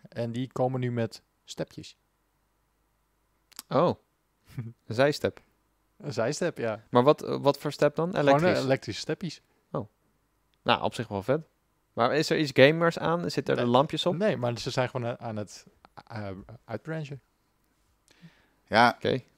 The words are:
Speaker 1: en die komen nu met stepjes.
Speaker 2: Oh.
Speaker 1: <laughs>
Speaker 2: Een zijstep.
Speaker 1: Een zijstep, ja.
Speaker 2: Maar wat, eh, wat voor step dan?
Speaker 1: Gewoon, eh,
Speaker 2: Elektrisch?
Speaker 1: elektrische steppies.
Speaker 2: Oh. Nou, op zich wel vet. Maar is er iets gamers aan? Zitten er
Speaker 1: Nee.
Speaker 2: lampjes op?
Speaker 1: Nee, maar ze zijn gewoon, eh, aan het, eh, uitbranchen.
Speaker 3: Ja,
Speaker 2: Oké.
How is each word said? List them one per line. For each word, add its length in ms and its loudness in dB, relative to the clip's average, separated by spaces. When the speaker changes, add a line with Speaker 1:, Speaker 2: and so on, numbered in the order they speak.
Speaker 1:
en 240 -6
die 200 -6
komen 280 -2
nu 120 -2
met 300 -4
stepjes. 520 -14
Speaker 2:
Oh. 300 2
Speaker 1:
<laughs> 100 -20
Speaker 2:
Een 80 -8
zijstep. 460 0
Speaker 1:
Een 140 -10
zijstep, 460 -2
ja. 320 -6
Speaker 2:
Maar 120 4
wat, 200 4
eh, 180 -4
wat 180 2
voor 140 -6
step 240 2
dan? 180 -2
Speaker 1:
Gewoon, 120 0
eh, 60 8
Speaker 2:
Elektrisch? 320 2
Speaker 1:
elektrische 360 -2
steppies. 400 -8
Speaker 2:
Oh. 160 -6
Nou, 200 2
op 120 -2
zich 140 -6
wel 140 -4
vet. 180 0
Maar 220 2
is 160 0
er 80 2
iets 160 0
gamers 440 6
aan? 320 -2
Zitten 260 -2
er 60 0
Speaker 1:
Nee. 80 0
Speaker 2:
lampjes 360 2
op? 100 0
Speaker 1:
Nee, 200 -2
maar 220 -4
ze 120 -8
zijn 180 -2
gewoon, 280 -6
eh, 100 -12
aan 100 -8
het, 300 -12
eh, 220 -10
uitbranchen. 560 -10
Speaker 3:
Ja, 300 6
Speaker 2:
Oké. 240 -2